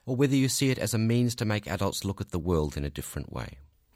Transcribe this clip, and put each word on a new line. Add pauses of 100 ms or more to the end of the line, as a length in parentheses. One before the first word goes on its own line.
or
whether
you
see
it
as
a
means
to
make
adults
look
at
the
world
in
a
different
way. (380)